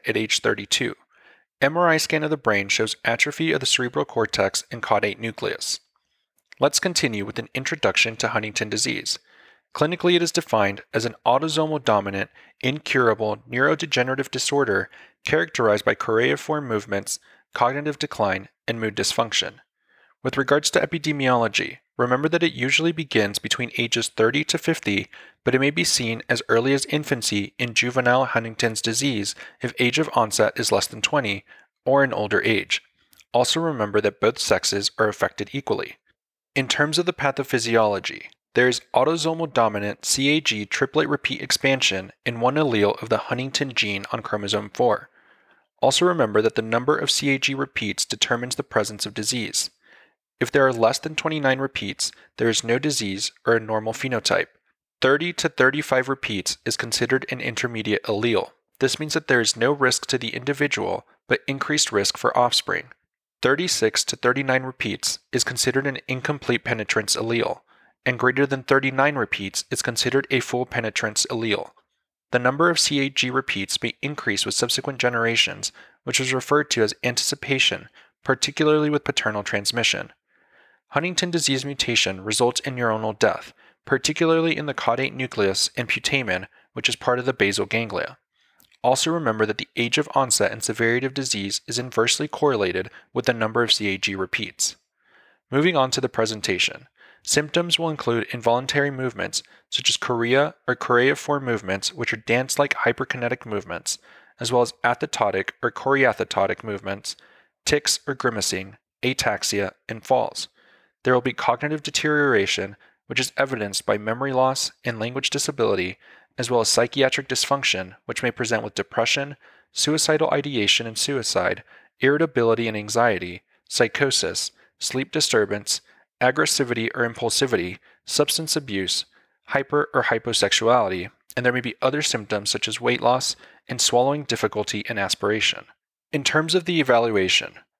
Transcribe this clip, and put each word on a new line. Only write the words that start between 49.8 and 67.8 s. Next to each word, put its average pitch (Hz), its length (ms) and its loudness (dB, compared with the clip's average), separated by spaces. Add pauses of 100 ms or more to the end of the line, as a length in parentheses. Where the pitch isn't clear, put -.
If 117 120 -2
there 139 160 6
are 127 60 2
less 113 260 4
than 156 160 -8
twenty-nine 143 420 0
repeats, - 540 -6 (260)
there 117 120 2
is 110 140 0
no 117 140 0
disease 117 540 -4 (140)
or 117 100 4
a 113 40 4
normal 110 340 -4
phenotype. 107 540 -2 (540)
Thirty 147 320 2
to - 160 -2
thirty-five 131 600 2
repeats 117 540 -4
is - 140 -4
considered 120 540 0
an 127 80 -8
intermediate 113 640 -2
allele. 107 480 0 (280)
This 135 200 0
means 156 160 -4
that 156 120 -4
there 123 140 4
is 110 160 0
no 120 140 2
risk 135 360 0
to 131 120 0
the 113 160 -8
individual, 127 720 -2 (200)
but - 200 0
increased 139 440 -2
risk 104 280 0
for - 180 0
offspring. - 520 0 (520)
Thirty-six 135 640 2
to - 120 -4
thirty-nine 131 460 2
repeats - 560 -4 (140)
is 127 120 0
considered 135 440 0
an 131 100 -4 (100)
incomplete 131 560 -2
penetrance 110 520 -2
allele, 113 460 -2 (440)